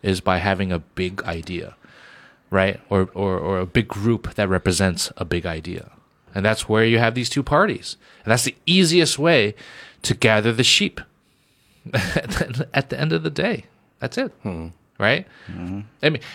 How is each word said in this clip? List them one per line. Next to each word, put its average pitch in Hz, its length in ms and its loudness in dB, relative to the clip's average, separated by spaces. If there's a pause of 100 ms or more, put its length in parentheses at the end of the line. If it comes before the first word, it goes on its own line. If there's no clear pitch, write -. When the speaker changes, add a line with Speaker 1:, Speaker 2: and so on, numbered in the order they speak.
Speaker 1:
is 95 180 0
by 92 180 0
having 95 340 0
a 82 80 0
big 92 420 -6
idea, 85 540 -8 (760)
right? 98 380 2
Or, 95 260 2
or, 95 240 -2
or 90 220 -2
a 92 60 -2
big 101 200 2
group 107 480 -2
that 101 140 0
represents 92 680 0
a 95 80 -6
big 87 220 -4
idea. 85 460 -8 (420)
And 98 100 -2
that's 110 240 0
where 110 160 4
you 113 140 4
have 117 160 2
these 123 160 -2
two 139 140 -2
parties. - 520 0 (280)
And 107 80 2
that's 120 120 2
the - 120 -4 (100)
easiest 170 500 4
way 139 380 4 (480)
to 117 120 -2
gather 110 380 4
the 117 120 0
sheep - 360 2 (520)
<laughs> - 420 -14
at 98 360 -2
the, 131 440 -4
at - 160 0
the 127 80 -6
end 156 140 -2
of 165 100 0
the 160 80 -4
day. 151 340 -2 (340)
That's - 180 -8
it. 254 160 -4 (100)
Speaker 2:
Hmm. 82 260 -8 (300)
Speaker 1:
Right? 131 280 0 (240)
Speaker 3:
Mm-hmm. 92 300 -8 (220)
Speaker 1:
I 151 80 4
mean, 147 120 -4 (120)